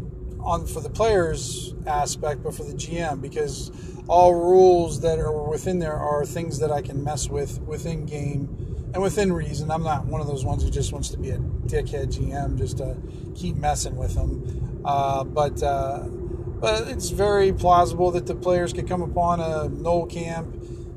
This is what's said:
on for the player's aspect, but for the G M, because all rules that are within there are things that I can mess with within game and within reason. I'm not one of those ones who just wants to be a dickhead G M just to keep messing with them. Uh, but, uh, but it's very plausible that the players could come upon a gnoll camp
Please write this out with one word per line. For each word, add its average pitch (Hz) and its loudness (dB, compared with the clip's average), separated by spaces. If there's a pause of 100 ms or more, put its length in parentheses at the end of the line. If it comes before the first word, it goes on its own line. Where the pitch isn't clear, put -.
(400)
on 170 -2
for - -6
the 143 -8
player's 175 2 (140)
aspect, 147 -2
but 151 -4
for 156 -10
the - -8
G 165 -6
M, 147 -2
because 143 -4 (360)
all 175 8
rules 175 8
that 160 4
are 151 -2
within 180 0
there 156 -2
are 147 0
things 165 -4
that 151 2
I 143 0
can 135 -4
mess 147 -2
with 143 -2
within 151 -4
game 143 -4
and 180 -2
within 196 2
reason. 151 -2
I'm 160 0
not 151 0
one 156 -2
of 147 -2
those 139 -4
ones 143 0
who - 2
just 139 0
wants - -4
to - -8
be - -4
a - -2
dickhead - -2
G 135 -2
M 135 -2
just - -2
to - -4 (400)
keep 175 -4
messing 143 0
with 127 -2
them. 127 -2
Uh, 139 0
but, 147 0
uh, 139 -2
but - -2
it's - -6
very 196 4
plausible 175 6
that 175 -2
the 175 -4
players 175 0
could 180 -4
come 180 -2
upon 170 0
a 160 -2
gnoll 170 0
camp 165 -8 (440)